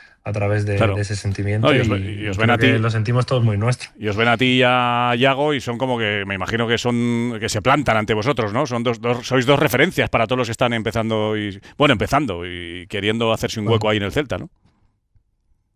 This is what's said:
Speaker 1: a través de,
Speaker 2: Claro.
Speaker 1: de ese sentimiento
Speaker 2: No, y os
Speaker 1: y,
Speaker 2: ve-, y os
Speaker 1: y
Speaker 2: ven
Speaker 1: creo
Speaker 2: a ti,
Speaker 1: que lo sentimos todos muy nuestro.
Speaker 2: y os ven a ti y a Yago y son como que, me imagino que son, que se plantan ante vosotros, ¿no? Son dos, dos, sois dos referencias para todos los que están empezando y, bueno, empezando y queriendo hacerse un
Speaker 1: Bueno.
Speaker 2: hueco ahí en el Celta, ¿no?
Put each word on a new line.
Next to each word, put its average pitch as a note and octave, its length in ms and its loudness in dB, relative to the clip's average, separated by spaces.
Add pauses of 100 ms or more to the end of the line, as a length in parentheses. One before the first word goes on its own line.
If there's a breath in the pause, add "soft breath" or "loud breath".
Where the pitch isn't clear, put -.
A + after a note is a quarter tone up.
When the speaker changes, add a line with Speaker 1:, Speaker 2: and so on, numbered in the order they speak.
(240 loud breath)
Speaker 1:
a G#2 80 -8
través G#2 360 0
de, G2+ 100 -2
Speaker 2:
Claro. G#2 180 2
Speaker 1:
de G2+ 60 -2
ese G2+ 140 -4
sentimiento G2+ 520 -2
Speaker 2:
No, D3 80 4
y B2 40 4
os B2 80 2
Speaker 1:
y, - 20 2
Speaker 2:
ve-, G2+ 100 0
y G2+ 280 -6
os F#2 100 -4
Speaker 1:
y - 20 -4
Speaker 2:
ven A2+ 80 2
Speaker 1:
creo A#2+ 60 4
Speaker 2:
a A2+ 60 2
ti, C3 80 4
Speaker 1:
que A#2 120 4
lo A2+ 120 0
sentimos A#2+ 340 0
todos B2 180 0
muy G#2+ 140 2
nuestro. A#2 400 -2
Speaker 2:
y G#2 100 -6
os G2+ 80 -2
ven A2+ 120 2
a A#2 100 4
ti B2+ 200 2
y B2+ 60 4
a B2 540 2
Yago C3+ 380 2
y B2 60 -4
son A#2+ 180 -6
como B2+ 180 -2
que, G#2 300 -2
me G2+ 80 -4
imagino A2 320 -2
que A#2 100 0
son, A#2+ 640 -2
que A2+ 100 -4
se G#2+ 140 -2
plantan B2+ 340 2
ante G#2+ 160 0
vosotros, G#2+ 400 -2
¿no? C3+ 140 0
Son A#2+ 160 -4
dos, A#2 180 -2
dos, A#2+ 240 -2
sois B2+ 220 0
dos C#3 120 6
referencias C#3 520 2
para A#2 160 2
todos B2+ 100 -2
los A#2+ 100 0
que A#2 40 -6
están A#2+ 220 0
empezando A2 640 -2
y, G2+ 220 -6 (160 loud breath)
bueno, D3 180 4
empezando G#2 520 -2
y F2 420 -12
queriendo G#2+ 460 0
hacerse A2+ 260 -4
un G#2 60 -4
Speaker 1:
Bueno. A2+ 120 2
Speaker 2:
hueco G#2+ 120 0
ahí G#2+ 80 0
en G2+ 60 -2
el F#2+ 80 -4
Celta, B2+ 260 -4
¿no? B2+ 120 -10 (1300)